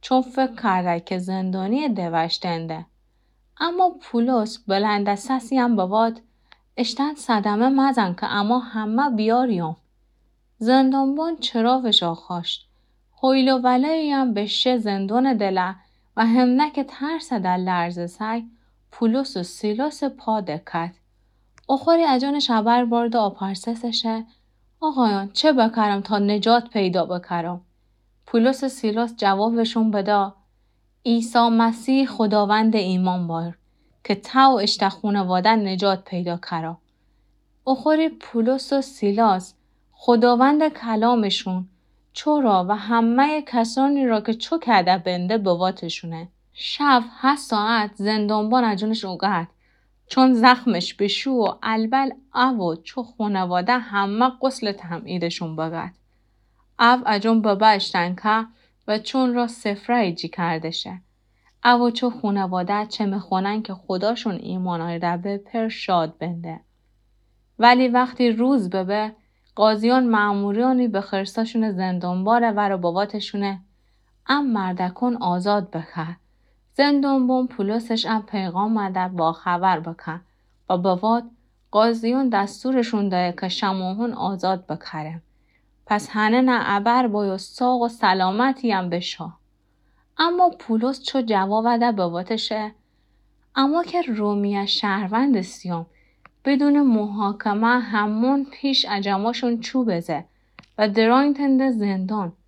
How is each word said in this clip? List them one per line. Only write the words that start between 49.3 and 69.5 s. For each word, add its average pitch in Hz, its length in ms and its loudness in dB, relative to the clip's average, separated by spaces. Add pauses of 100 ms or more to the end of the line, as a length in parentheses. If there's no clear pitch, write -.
چون 262 280 6
زخمش 247 600 4
بشو 202 360 -2
و 233 320 0
البل 220 480 0 (240)
او 240 360 2
و 160 40 -2
چو - 280 -10
خونواده 190 760 -2
همه 202 500 0 (120)
غسل 254 320 -4
تعمیدشون 170 840 -8
بگد. 160 360 -8 (840)
او 247 280 6
اجون 220 360 2
ببا 208 240 4
اشتن 190 480 2
که 220 320 0 (420)
و 214 100 0
چون 254 360 0
را 240 120 0
سفره 214 680 -2
جی 165 160 -8
کردشه. 165 720 -6 (640)
او 240 220 6
و 233 40 2
چو 233 200 -2
خونواده 202 760 -2
چه 214 200 -4
میخونن 196 560 -2
که 196 120 -10
خداشون 202 600 -4
ایمان 180 460 -6
آیده 170 360 -4
به 202 220 -6
پر 226 300 -6
شاد 170 500 -2
بنده. 170 420 -10 (1000)
ولی 247 300 6
وقتی 247 420 2
روز 233 400 2
ببه، 202 420 -2 (420)